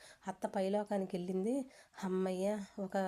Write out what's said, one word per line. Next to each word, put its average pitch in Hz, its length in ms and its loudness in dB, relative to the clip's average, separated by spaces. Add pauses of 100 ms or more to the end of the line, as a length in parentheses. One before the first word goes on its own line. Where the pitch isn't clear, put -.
(280)
అత్త 196 200 -4
పైలోకానికి 196 720 0
వెళ్ళింది, 190 480 0 (380)
అమ్మయ్య, 185 560 2 (200)
ఒక 196 180 -2 (100)